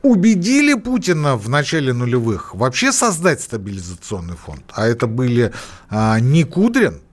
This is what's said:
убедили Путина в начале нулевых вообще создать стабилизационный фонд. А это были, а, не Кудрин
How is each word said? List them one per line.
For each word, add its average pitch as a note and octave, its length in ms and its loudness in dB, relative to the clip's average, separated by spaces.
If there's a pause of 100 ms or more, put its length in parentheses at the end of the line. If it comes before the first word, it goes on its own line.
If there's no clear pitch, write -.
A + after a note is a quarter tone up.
убедили A#3 680 4
Путина F3 640 0
в G2+ 120 -6
начале C#3+ 440 0
нулевых A#2+ 600 -2
вообще C3 380 0
создать F3+ 500 0
стабилизационный F#2 920 -10
фонд. C#2+ 260 -16 (120)
А G#2+ 120 -2
это A#2 220 0
были, A#2+ 460 0 (360)
а, A2 300 2
не C#3 240 4
Кудрин G3 560 0 (140)